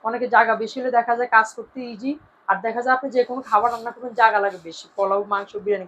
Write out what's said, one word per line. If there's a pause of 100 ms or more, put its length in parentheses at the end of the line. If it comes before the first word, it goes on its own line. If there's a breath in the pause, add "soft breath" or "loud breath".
অনেকে
জায়গা
বেশি
হলে
দেখা
যায়
কাজ (100)
করতে (160)
ইজি, (360)
আর
দেখা
যায়
আপনি
যে
কোনো
খাবার
রান্না
করবেন
জায়গা
লাগে
বেশি, (100)
পোলাও,
মাংস,
বিরিয়ানি